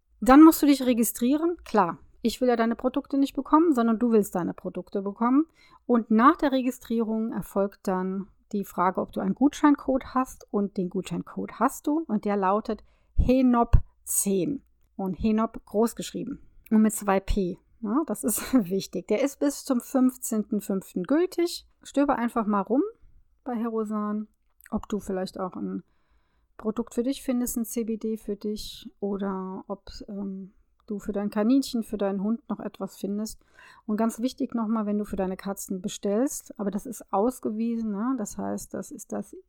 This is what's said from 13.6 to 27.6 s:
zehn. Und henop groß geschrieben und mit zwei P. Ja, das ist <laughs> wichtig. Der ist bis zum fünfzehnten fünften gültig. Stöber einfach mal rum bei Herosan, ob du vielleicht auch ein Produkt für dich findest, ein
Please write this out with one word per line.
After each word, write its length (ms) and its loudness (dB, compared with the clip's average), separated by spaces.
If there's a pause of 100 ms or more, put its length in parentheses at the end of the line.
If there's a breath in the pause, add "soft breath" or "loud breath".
zehn. 580 -2 (320)
Und 180 -4
henop 540 0
groß 280 0
geschrieben 460 -10 (300)
und 100 6
mit 140 4
zwei 260 0
P. 380 -2 (220)
Ja, 260 -2
das 180 -6
ist 300 -2
<laughs> 160 2
wichtig. 380 -6
Der 140 0
ist 160 -2
bis 280 -2
zum 160 0
fünfzehnten 800 -2
fünften 400 -6
gültig. 680 -2 (140)
Stöber 340 0
einfach 300 -2
mal 160 2
rum 180 0 (640)
bei 100 -6
Herosan, 720 -4 (440)
ob 180 -6
du 100 -2
vielleicht 400 -6
auch 160 -6
ein 280 -6 (720)
Produkt 380 -6
für 80 0
dich 200 -4
findest, 360 -4
ein 80 -4